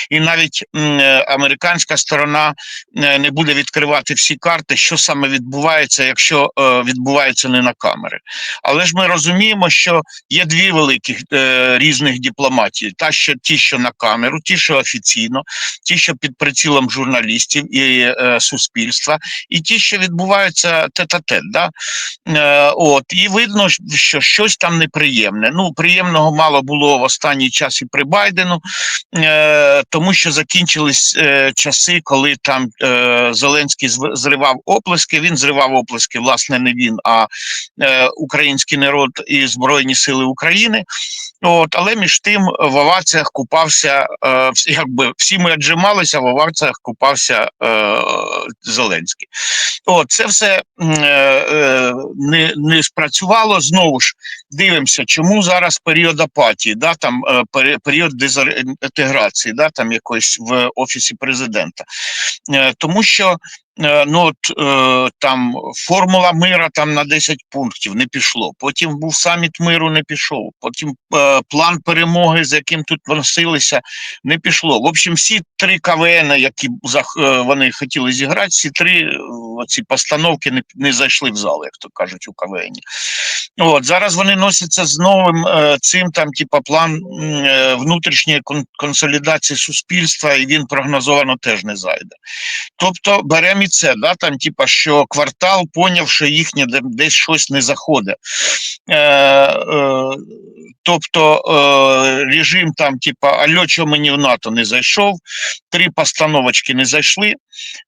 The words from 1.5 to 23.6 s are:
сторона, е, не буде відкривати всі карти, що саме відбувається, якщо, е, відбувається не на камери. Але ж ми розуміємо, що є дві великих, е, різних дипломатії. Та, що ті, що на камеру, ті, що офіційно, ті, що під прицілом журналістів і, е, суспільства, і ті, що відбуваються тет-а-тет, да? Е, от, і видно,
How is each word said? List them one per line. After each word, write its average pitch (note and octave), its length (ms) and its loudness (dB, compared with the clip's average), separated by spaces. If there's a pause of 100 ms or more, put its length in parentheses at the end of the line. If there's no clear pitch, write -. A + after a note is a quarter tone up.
сторона, D3 560 0 (440)
е, C#3+ 220 2
не C#3+ 120 0
буде D3 220 0
відкривати C#3+ 600 -2
всі - 220 0
карти, D#3+ 400 -2
що - 220 0
саме C#3+ 300 0
відбувається, C#3 760 0
якщо, C#3+ 560 0
е, B2+ 220 4
відбувається C3 680 0
не B2+ 120 0
на B2 120 0
камери. - 460 -4 (440)
Але E3 220 0
ж D#3+ 100 0
ми F#3+ 120 2
розуміємо, F3+ 640 2
що E3 320 2 (280)
є E3+ 160 0
дві E3 260 2
великих, C3+ 500 0 (120)
е, B2+ 440 2
різних C3+ 420 0
дипломатії. B2 720 -2
Та, D#3 200 -2
що - 300 0
ті, D3+ 160 0
що C3 220 0
на B2 180 0
камеру, A#2+ 460 0
ті, F3+ 140 -2
що D3+ 200 0
офіційно, A#2+ 640 -2 (440)
ті, F3 120 0
що C#3 180 0
під C3 220 -8
прицілом C#3 540 0
журналістів B2 840 -2
і, C3 260 2
е, B2 380 0
суспільства, B2+ 800 -2 (300)
і F3 120 -4
ті, A3 180 -2
що - 180 0
відбуваються F3+ 960 0
тет-а-тет, D#3+ 480 -4 (120)
да? F3 160 0 (580)
Е, D3 480 4
от, C#3+ 280 4 (100)
і F#3 140 0
видно, G3+ 420 0 (260)